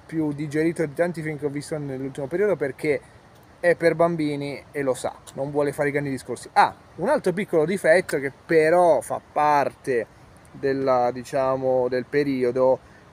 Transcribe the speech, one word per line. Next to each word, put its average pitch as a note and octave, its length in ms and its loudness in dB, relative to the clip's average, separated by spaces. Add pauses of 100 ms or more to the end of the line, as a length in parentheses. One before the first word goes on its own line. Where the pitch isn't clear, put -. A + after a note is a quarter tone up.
più D#3 260 -2
digerito D#3 540 -2
di C#3+ 80 -14
tanti E3+ 280 -2
film D3+ 160 -8
che D3 80 -6
ho C#3+ 40 -2
visto C#3+ 260 -8
nell'ultimo C3+ 500 -8
periodo, F3+ 300 0
perché C#3 440 -2 (580)
è F3 160 4
per E3 200 2
bambini D3 760 -2
e C#3+ 120 -6
lo C3 120 0
sa, - 200 -6 (200)
non C#3 160 -6
vuole C#3+ 220 0
fare C#3+ 160 -2
i C#3 40 0
grandi C#3+ 180 -2
discorsi. B2 420 -8
Ah, F#3+ 220 2 (220)
un F3+ 120 -4
altro G3 240 0
piccolo E3+ 340 0
difetto F3 540 2
che C3+ 120 -6 (140)
però D#3+ 540 4
fa A#2+ 200 -6 (120)
parte C#3 760 0 (460)
della, C3+ 580 0
diciamo, C3 800 0
del B2+ 200 -2
periodo, C3 840 0 (180)